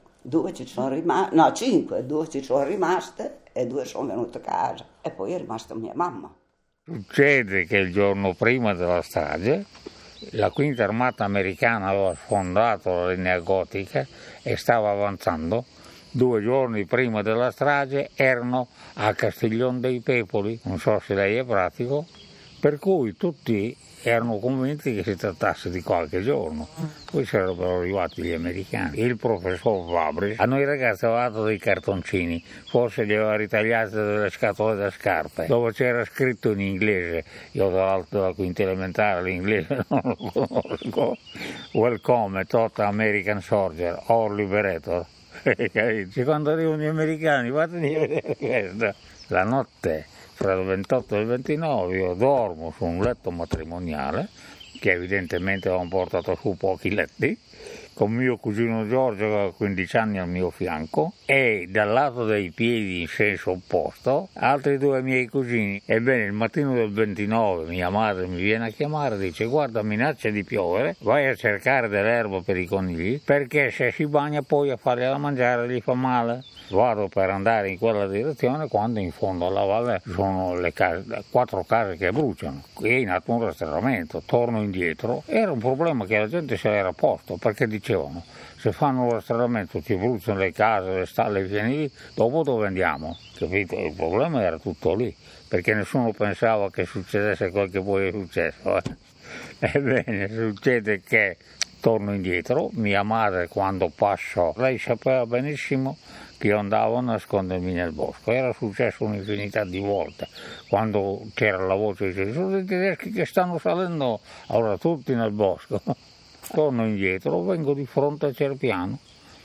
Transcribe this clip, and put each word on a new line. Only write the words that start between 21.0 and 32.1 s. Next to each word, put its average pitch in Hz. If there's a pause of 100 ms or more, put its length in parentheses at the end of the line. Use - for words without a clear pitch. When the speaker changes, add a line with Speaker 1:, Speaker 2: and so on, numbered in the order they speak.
Speaker 2:
lei 98
è 131
pratico, 123 (520)
per 147
cui 151
tutti 117 (260)
erano 117
convinti 131
che 95
si 98
trattasse 98
di 87
qualche 87
giorno. 101 (420)
Poi 139
sarebbero 90
arrivati 87
gli 85
americani. 87
Il 120
professor 92
Fabri 85
a 104
noi 135
ragazzi 131
aveva 120
dato 110
dei 107
cartoncini, 90 (240)